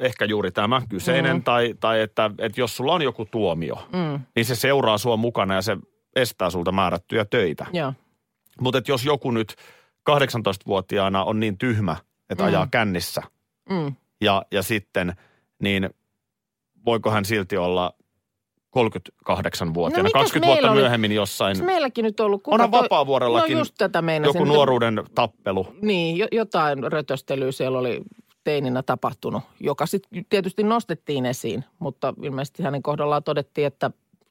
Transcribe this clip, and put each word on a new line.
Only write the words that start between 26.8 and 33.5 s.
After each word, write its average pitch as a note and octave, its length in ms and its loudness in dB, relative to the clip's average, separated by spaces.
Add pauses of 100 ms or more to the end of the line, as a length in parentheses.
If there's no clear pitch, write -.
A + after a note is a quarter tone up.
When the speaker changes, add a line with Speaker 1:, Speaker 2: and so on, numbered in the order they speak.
Speaker 2:
rötöstelyä C3+ 600 -4
siellä C3 260 -2
oli B2+ 220 -2 (440)
teininä C3 380 -2
tapahtunut, A#2 600 -4 (180)
joka D3 260 -2
sit F#3+ 160 -2 (260)
tietysti G3 340 -2
nostettiin E3+ 640 -2
esiin, A#2+ 380 -4 (140)
mutta C3+ 440 -6
ilmeisesti C#3 400 -8
hänen C#3 200 -4
kohdallaan D3 400 0
todettiin, D3 440 -2